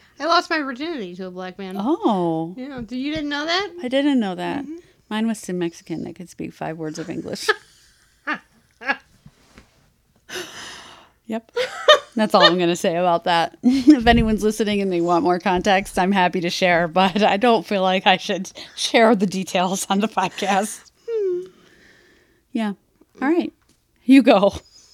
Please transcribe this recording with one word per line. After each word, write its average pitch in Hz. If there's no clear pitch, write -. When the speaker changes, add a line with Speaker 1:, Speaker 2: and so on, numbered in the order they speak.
Speaker 1:
I 277
lost 339
my 320
virginity 262
to 185
a 185
black 185
man. 190
Speaker 2:
Oh. 185
Speaker 1:
Yeah. 262
Do, 233
you 277
didn't 302
know 294
that? 349
Speaker 2:
I 254
didn't 277
know 196
that. 175
Speaker 1:
Mm-hmm. 311
Speaker 2:
Mine 220
was 226
to 190
Mexican 170
that 170
could 175
speak -
five 160
words 156
of 160
English. -
<laughs> -
Yep. 220
That's 220
all 190
I'm 185
gonna 175
say 170
about 170
that. 170
<laughs> -
If 254
anyone's 226
listening 208
and 190
they 170
want 170
more 180
context, 190
I'm 185
happy 185
to 175
share, 175
but 185
I 196
don't 240
feel 202
like 185
I 185
should 190
share 233
the 190
details 185
on 196
the 214
podcast. 196
Speaker 1:
Hmm. 370
Speaker 2:
Yeah. 214
All 269
right. 330
You 269
go. 202